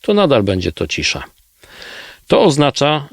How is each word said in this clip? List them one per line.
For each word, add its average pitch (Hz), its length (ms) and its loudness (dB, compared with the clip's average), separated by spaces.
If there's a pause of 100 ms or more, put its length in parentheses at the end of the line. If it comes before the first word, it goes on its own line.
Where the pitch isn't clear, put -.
to 214 120 0
nadal 147 300 4
będzie 92 280 -2
to - 160 -6
cisza. - 360 -6 (1040)
To - 140 4
oznacza, 147 720 0